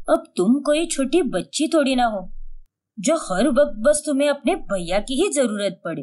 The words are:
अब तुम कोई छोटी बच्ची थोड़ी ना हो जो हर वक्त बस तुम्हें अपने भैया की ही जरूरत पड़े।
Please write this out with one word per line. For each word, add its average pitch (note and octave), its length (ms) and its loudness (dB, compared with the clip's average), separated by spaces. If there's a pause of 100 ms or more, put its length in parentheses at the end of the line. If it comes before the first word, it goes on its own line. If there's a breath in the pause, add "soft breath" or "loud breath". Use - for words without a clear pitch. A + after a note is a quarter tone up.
अब - 160 2 (120)
तुम A#3 260 4
कोई D4+ 240 2
छोटी D4 380 0
बच्ची G3 440 -4
थोड़ी C4+ 260 2
ना B3 120 2
हो G3 240 -4 (680)
जो C4 200 2
हर G#3 320 0
वक्त C4+ 300 2
बस D4 260 2
तुम्हें C#4+ 220 2
अपने C#4+ 260 0 (100)
भैया F3+ 360 -2
की C4 140 -6
ही F4 180 2
जरूरत G#3 520 -2
पड़े। D#3 180 -8